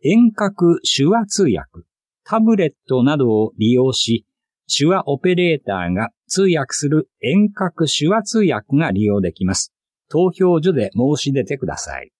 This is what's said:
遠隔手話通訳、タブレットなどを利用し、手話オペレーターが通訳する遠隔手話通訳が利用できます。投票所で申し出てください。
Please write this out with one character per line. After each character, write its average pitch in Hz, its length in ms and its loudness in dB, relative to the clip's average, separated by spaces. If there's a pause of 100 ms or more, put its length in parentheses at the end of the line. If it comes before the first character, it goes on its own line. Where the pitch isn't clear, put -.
遠 220 280 4
隔 185 500 2
手 - 240 -2
話 208 220 0
通 208 160 0
訳、 85 420 -2 (400)
タ 220 140 -2
ブ 220 160 4
レ 180 120 0
ッ - 40 -4 (180)
ト 127 140 2
な 147 140 2
ど 127 120 2
を 107 280 0
利 110 160 2
用 127 200 2
し、 - 320 -2 (420)
手 - 180 -2
話 185 220 0
オ 135 120 -4
ペ 180 160 0
レ 175 200 0
ー - 80 -10
タ 92 280 -4
ー - 20 0
が 220 160 -2 (180)
通 190 160 -2
訳 160 300 0
す 147 160 -4
る 156 180 0 (140)
遠 202 300 2
隔 175 340 -4
手 147 220 -2
話 214 160 0
通 220 160 -2
訳 139 380 0
が 156 120 0
利 98 140 0
用 101 180 0
で 90 100 -2
き - 140 -6
ま 95 80 0
す。 - 200 -6 (360)
投 175 220 0
票 180 280 0
所 175 140 0
で 113 200 -2
申 135 280 0
し 139 120 -2
出 131 120 -2
て 143 120 -6
く 98 100 -6
だ 73 100 -8
さ 67 240 -12
い。 65 180 -20